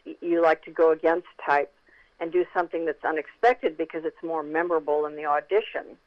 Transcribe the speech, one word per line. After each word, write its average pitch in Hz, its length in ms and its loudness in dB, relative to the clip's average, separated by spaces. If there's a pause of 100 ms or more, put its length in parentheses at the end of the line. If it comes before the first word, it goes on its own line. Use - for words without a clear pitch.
y-, 160 160 -14
you 170 220 2
like 160 220 4
to 170 60 -18
go 160 200 4
against 165 380 0 (160)
type 143 280 0 (460)
and 170 140 -8
do 180 200 2
something 170 320 -2
that's 156 200 -6
unexpected 160 720 0
because 160 280 -6
it's - 180 -8
more 160 200 -4
memorable 151 640 0
in 151 100 -10
the 151 100 -8
audition. 170 800 -2